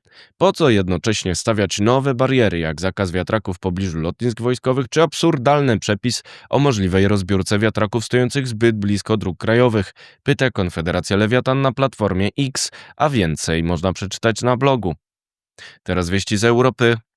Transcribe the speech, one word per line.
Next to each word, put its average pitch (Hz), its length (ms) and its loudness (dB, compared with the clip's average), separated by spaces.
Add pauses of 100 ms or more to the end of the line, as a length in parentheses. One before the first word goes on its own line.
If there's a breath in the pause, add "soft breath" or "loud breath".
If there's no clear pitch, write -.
(380 loud breath)
Po - 140 4
co 151 180 2
jednocześnie 92 640 0
stawiać 101 440 -2
nowe 131 340 2
bariery, 120 460 2
jak 80 220 -4
zakaz 92 300 -2
wiatraków 90 460 -2
w - 20 -20
pobliżu 90 400 -4
lotnisk 107 420 -4
wojskowych 123 480 -2
czy 156 120 2
absurdalny 143 800 2
przepis 110 440 -2 (260 loud breath)
o - 100 2
możliwej 98 480 2
rozbiórce 98 520 0
wiatraków 110 460 -2
stojących 127 420 -2
zbyt 117 280 2
blisko 101 420 -2
dróg 95 200 -4
krajowych? 113 560 2 (300 loud breath)
Pyta 135 280 0
Konfederacja 87 680 -2
Lewiatan 123 440 2
na 135 100 2
platformie 104 580 0 (100)
X, 135 320 -4 (260 loud breath)
a 151 120 2
więcej 82 540 0
można 87 300 0
przeczytać 104 480 -4
na 123 160 2
blogu. 120 380 0 (880 loud breath)
Teraz 90 260 -2
wieści 98 280 -2
z 98 60 -4
Europy. 117 540 2 (200)